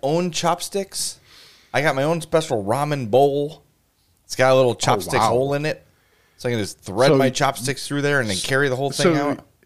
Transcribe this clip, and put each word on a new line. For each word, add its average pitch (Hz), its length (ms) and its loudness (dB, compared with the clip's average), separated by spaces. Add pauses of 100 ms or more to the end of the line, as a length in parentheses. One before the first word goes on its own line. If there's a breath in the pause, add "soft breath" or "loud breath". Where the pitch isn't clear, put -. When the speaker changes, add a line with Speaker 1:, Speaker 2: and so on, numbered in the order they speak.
Speaker 1:
own 165 280 -2
chopsticks. - 880 -6 (540 soft breath)
I 131 100 0
got 151 120 2
my 135 80 -2
own 160 180 0
special 147 440 -2
ramen 135 460 -2
bowl. 143 520 2 (600)
It's - 120 -12
got 131 160 6
a 131 40 6
little 127 160 4
Speaker 2:
Oh, - 20 -2
Speaker 1:
chopstick 113 440 0
Speaker 2:
wow. 110 100 4
Speaker 1:
hole 131 260 0
in 143 100 -4
it. - 220 -6 (500)
So - 120 -6
I 120 40 -2
can 117 80 -2
just 95 200 -8
thread 104 280 2
Speaker 2:
So 147 80 6
Speaker 1:
my 135 100 4
Speaker 2:
y- 127 40 2
Speaker 1:
chopsticks 135 560 -4
through 143 160 -4
there 143 180 2
and 113 80 -2
then 98 100 -2
carry 135 300 0
the 127 80 -2
whole 135 140 -4
thing 160 240 2
Speaker 2:
so, 143 160 0
Speaker 1:
out. - 160 -8 (200)